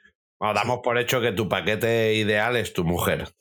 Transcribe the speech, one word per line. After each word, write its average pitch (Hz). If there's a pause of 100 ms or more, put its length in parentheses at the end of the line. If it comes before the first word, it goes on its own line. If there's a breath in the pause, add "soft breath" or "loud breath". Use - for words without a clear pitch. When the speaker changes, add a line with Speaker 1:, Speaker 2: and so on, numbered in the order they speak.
(400 loud breath)
Speaker 1:
Bueno, 104
damos 117
Speaker 2:
Sí. 120
Speaker 1:
por 120
hecho 123
que 113
tu 98
paquete 110
ideal 107
es 104
tu 92
mujer. 85